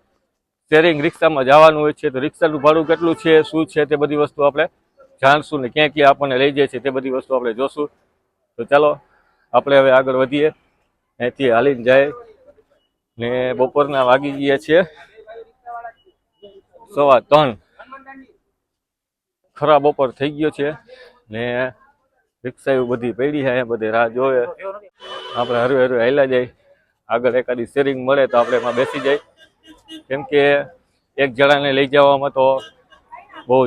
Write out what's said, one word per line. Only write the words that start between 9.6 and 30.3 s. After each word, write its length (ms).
હવે 160
આગળ 260
વધીએ, 260
અહીંથી 340
હાલીને 340
જાય. 200
ને 100
બપોરના 520
વાગી 300
ગયા 260
છે 120
સવા 280
ત્રણ, 200
ખરા 280
બપોર 240
થઈ 180
ગયો 220
છે. 100
ને 100
રિક્ષા 300
એવી 160
બધી 280
પડી 260
છે, 60
અહીંયા 200
બધે 260
રાહ 200
જોવે. 260
આપણે 260
હરવે 200
હરવે 200
હાલ્યા 280
જાય, 160
આગળ 320
એકાદી 340
શેરિંગ 320
મળે 240
તો 80
આપણે 220
એમાં 200
બેસી 260
જાય. 140
કેમ 220